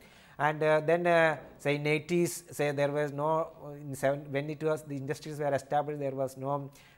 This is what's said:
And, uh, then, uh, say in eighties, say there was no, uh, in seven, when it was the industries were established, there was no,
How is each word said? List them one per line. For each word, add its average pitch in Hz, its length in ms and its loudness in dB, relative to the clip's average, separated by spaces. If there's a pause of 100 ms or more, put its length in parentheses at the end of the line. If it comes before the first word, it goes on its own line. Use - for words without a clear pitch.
(400)
And, 151 220 0
uh, 156 200 4
then, 170 260 2
uh, 160 300 6 (220)
say 143 160 0
in 147 120 -2
eighties, 156 640 0
say 147 200 0
there 143 200 2
was 147 220 0
no, 156 380 0 (140)
uh, 147 40 -12
in 143 260 -10
seven, 143 360 0
when 143 180 -2
it 151 120 -6
was 156 220 0
the 143 140 -8
industries 147 420 -8
were 143 140 0
established, 147 460 -2
there 139 120 -2
was 131 240 -4
no, 139 360 -4 (260)